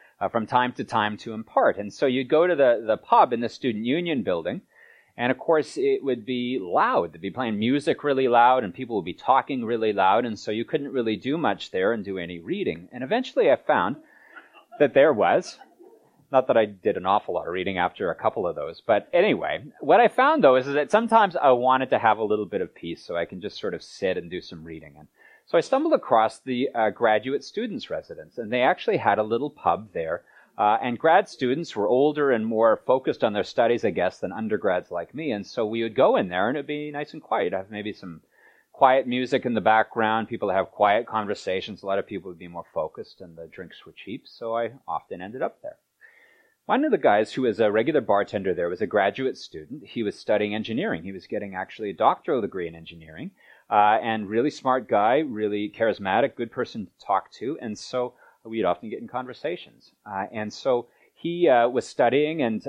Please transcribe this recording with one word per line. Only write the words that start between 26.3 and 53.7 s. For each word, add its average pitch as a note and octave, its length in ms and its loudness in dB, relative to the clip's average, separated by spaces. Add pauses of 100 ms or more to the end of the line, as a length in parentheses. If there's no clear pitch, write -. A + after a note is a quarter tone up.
the, B2+ 340 -2
uh, A2 160 2
graduate A2+ 520 0
students' G#3 460 -8
residence, D#2 480 -12
and A2 160 -8
they B2 80 0
actually F3 380 0
had G#2 200 2
a G#2+ 40 0
little A#2 260 -2
pub F#2+ 460 -2
there. E2 300 -4 (340)
Uh, G#2 220 4
and A#2+ 180 -4
grad - 300 4
students C#3 480 -4
were G2+ 100 0
older C#3+ 440 2
and A2+ 160 2
more A2 320 4
focused C3 440 0
on A2 120 2
their G#2 100 0
studies, A#2 400 0
I A2 60 2
guess, F2+ 300 -2
than G2 120 -6
undergrads G2+ 580 -2
like E2+ 240 -8
me. D3+ 160 -6
And G2+ 160 -4
so A#2 200 -4
we A2+ 160 -4
would A2+ 120 -6
go C#3+ 220 4
in G#2+ 140 -2
there, F#2 180 0
and C#3 80 -2
it'd C#3 100 -8
be D3+ 240 -8
nice D3 220 -10
and D#3+ 100 -16
quiet. F2 300 -2
I'd F#2+ 60 -4
have F#2+ 120 -10
maybe G#2 220 -8
some E2+ 300 -16 (500)
quiet C3 340 4
music B2+ 380 -2
in A#2+ 80 -2
the A2 80 0
background. A2 680 2
People G#2+ 200 -4
have F#2+ 220 0
quiet G#2 360 2
conversations. G2 760 -6
A G2+ 40 -12
lot G2 120 -2
of F#2 80 -6
people F#2+ 240 -10
would F2 80 -16
be F2 100 -16
more E2+ 240 -14
focused, - 480 -8
and E2+ 160 -20
the E2 100 -16
drinks F2+ 380 -18
were E2 80 -20
cheap, - 340 -14
so A2+ 300 -8
I A#2 140 -4 (180)
often E2+ 320 -10
ended A2 220 -10
up - 180 -6
there. - 160 -16 (880)
One C4+ 220 0
of D4+ 40 -2
the A3 60 4
guys A2 380 2
who C3+ 80 -2
was A2+ 180 0
a G#2+ 100 4
regular B2+ 300 2
bartender G2+ 540 0
there F2 160 -2
was F2+ 100 -8
a G#2+ 60 -2
graduate G2+ 500 0
student. F2+ 480 -16
He A#2 180 -8
was G2+ 160 -4
studying G#2 360 0
engineering. A2+ 480 -6
He F#2+ 100 -10
was F#2+ 140 -16
getting G2+ 280 -8
actually G2 360 -8
a F2+ 40 -10
doctoral C#3 460 0
degree F#2 260 -6
in E2 80 -10
engineering, E2 580 -16 (360)
uh, G#2+ 320 4